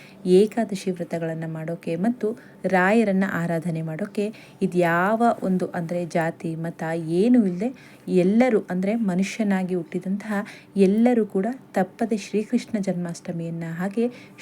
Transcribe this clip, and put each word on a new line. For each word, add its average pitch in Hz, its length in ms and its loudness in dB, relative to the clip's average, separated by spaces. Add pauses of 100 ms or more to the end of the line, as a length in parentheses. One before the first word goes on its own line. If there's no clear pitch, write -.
(260)
ಏಕಾದಶಿ 196 680 4
ವ್ರತಗಳನ್ನ 165 560 -6
ಮಾಡೋಕೆ 160 480 -6
ಮತ್ತು 220 440 -2 (260)
ರಾಯರನ್ನ 190 580 4 (100)
ಆರಾಧನೆ 165 480 -2
ಮಾಡೋಕೆ 202 520 -6 (280)
ಇದ್ಯಾವ 175 640 2 (200)
ಒಂದು, 185 240 0
ಅಂದ್ರೆ 175 380 -6
ಜಾತಿ 170 500 -4
ಮತ 165 280 -8 (120)
ಏನೂ 190 500 4
ಇಲ್ಲದೆ 185 520 -4 (100)
ಎಲ್ಲರೂ, 202 520 4 (100)
ಅಂದ್ರೆ 190 260 -2
ಮನುಷ್ಯನಾಗಿ 190 800 0
ಹುಟ್ಟಿದಂತಹ 190 580 -4 (420)
ಎಲ್ಲರೂ 214 500 4
ಕೂಡ 196 200 -2 (280)
ತಪ್ಪದೆ 202 440 -2
ಶ್ರೀಕೃಷ್ಣ 214 640 -2
ಜನ್ಮಾಷ್ಟಮಿಯನ್ನ, 170 880 -4
ಹಾಗೆ 196 420 -2 (320)